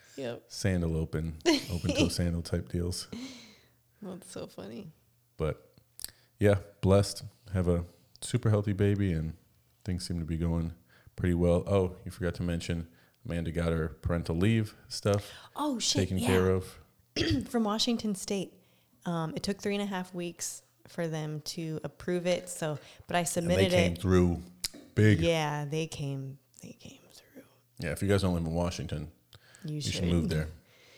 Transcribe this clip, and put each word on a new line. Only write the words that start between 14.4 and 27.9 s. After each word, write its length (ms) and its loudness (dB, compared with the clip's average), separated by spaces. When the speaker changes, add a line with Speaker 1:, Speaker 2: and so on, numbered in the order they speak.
Speaker 2:
stuff 420 0
Speaker 1:
Oh, 240 -2
shit, 240 2
Speaker 2:
taken 160 -2
Speaker 1:
yeah. 80 0
Speaker 2:
care 240 4
of. 260 -2
Speaker 1:
<clears throat> 340 0
From 140 0
Washington 520 0
State. 380 -6
Um, 300 -2
it 80 -6
took 180 -4
three 140 -2
and 80 -4
a 20 -4
half 300 -6
weeks 480 -8
for 200 -4
them 340 -4
to 420 -6
approve 420 -4
it. 240 0
So, 300 -6
but 80 -4
I 40 4
Speaker 2:
And 80 0
Speaker 1:
submitted 440 2
Speaker 2:
they 40 2
came 180 4
Speaker 1:
it. 80 -8
Speaker 2:
through 400 4
big. 260 8
Speaker 1:
Yeah, 440 2
they 220 -2
came. 520 -8
They 160 -18
came 180 -20
through. 300 -20
Speaker 2:
Yeah, 120 -4